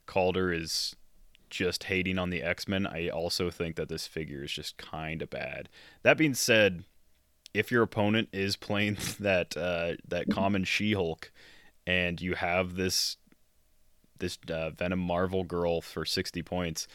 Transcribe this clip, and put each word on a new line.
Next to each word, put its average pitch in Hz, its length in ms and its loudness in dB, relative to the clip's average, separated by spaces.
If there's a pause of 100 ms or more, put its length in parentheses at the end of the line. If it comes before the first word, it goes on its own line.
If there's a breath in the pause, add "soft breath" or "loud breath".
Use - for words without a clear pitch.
Calder 92 480 2
is - 420 -4 (540)
just - 360 -2
hating 92 320 0
on 90 120 0
the 87 120 -2
X-Men. 95 460 -2
I 85 220 -4
also 85 400 -2
think 82 260 -6
that 78 140 -4
this 80 180 -6
figure 73 360 -8
is 73 80 -8
just - 260 -8
kinda 78 500 -8
bad. 69 420 -8 (340 soft breath)
That 131 140 8
being 151 160 4
said, 104 520 6 (680)
if 104 180 0
your 120 120 6
opponent 107 480 2
is 98 240 -2
playing 104 420 -2 (100)
<laughs> - 120 -8
that, 95 380 2
uh, 85 360 0 (140)
that 87 220 -2
common 98 340 2
She-Hulk 95 680 0 (540 soft breath)
and 87 360 2
you 90 140 -2
have 90 400 0
this, - 420 0 (1000)
this, 90 180 -4 (120)
uh, 80 220 -4
Venom 90 280 -2
Marvel 90 440 0
girl 85 380 0
for - 240 -6
sixty - 360 -4
points, 85 540 -4